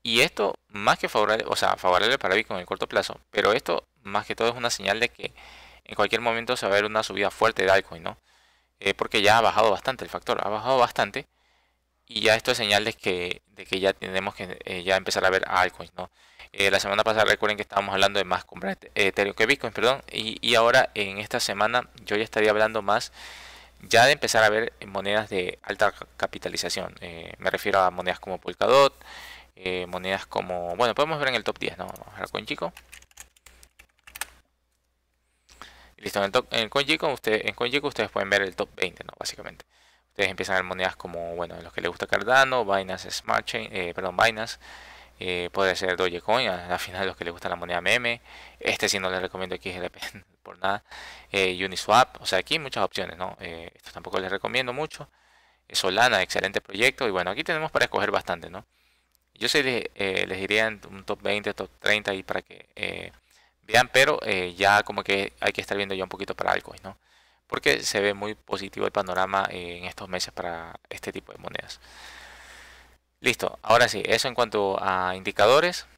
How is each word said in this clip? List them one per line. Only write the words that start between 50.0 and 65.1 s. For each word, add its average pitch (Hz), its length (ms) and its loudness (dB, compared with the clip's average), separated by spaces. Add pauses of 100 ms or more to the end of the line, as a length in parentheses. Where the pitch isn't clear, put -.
<laughs> - 220 -20
por - 160 -18
nada. 98 240 -2 (480)
Eh, 92 340 2
Uniswap, 104 560 2
o 113 40 -18
sea, 95 140 2
aquí 143 160 -2
hay 160 40 -2
muchas 131 240 -4
opciones, 87 340 -4
¿no? 92 220 -8
Eh, 85 340 -14
esto - 180 -20
tampoco - 280 -6
les 92 120 -4
recomiendo 120 420 -2
mucho. 147 360 -10 (580)
Eh, - 80 -18
Solana, 104 460 4
excelente 95 400 -2
proyecto. 120 460 0
Y 104 40 0
bueno, 90 200 -2
aquí 123 120 -6
tenemos 156 280 -4
para 123 140 -2
escoger 101 260 0
bastante, 87 380 -2
¿no? 92 160 -14 (680)
Yo 120 160 -2
sí 151 140 2
les, 127 220 -2 (100)
eh, 95 320 0
les 92 120 -6
diría 104 280 2
en 107 140 -6 (100)
un 95 140 -16
top 101 180 -6
veinte, 101 320 -2
top 95 240 -8
treinta 104 340 0
y 95 80 -6
para 95 220 -6
que, - 320 -20
eh, 90 360 -8 (520)
vean, 120 280 4
pero, 139 320 4
eh, 92 320 -2
ya 101 280 6
como 101 200 -4
que 98 360 0